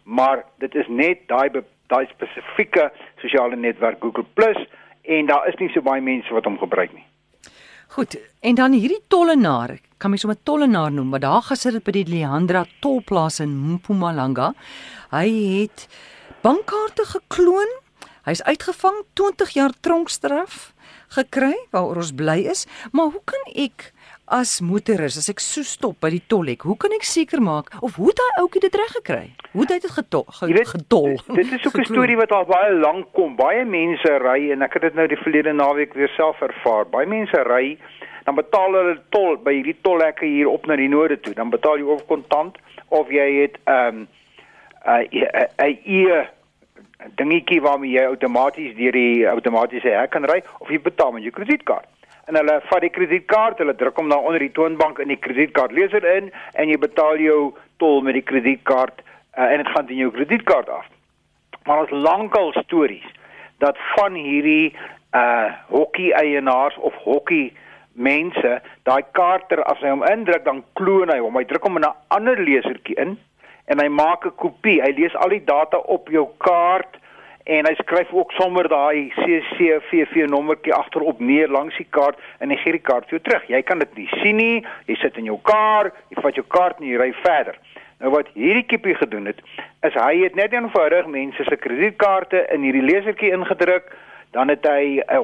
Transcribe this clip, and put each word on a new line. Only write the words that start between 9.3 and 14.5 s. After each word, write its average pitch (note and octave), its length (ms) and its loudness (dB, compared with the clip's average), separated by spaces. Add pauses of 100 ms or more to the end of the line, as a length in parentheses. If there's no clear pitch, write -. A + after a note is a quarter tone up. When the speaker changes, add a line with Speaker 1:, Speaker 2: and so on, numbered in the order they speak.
Speaker 2:
kan G3 120 -2
mens G3 120 -2
hom G#3+ 100 -2
'n G#3 120 -8
tollenaar A#3+ 480 2
noem, C3+ 180 -4
want C3+ 120 -4
daar D#3+ 200 2
gesit B3 320 -4
het A3+ 100 -8
by G3 60 -2
die F#3+ 140 -2
Leandra E3+ 600 -2 (160)
tolplaas G3 600 -2
in D3 320 -4
Mpumalanga. E3 800 -2 (580)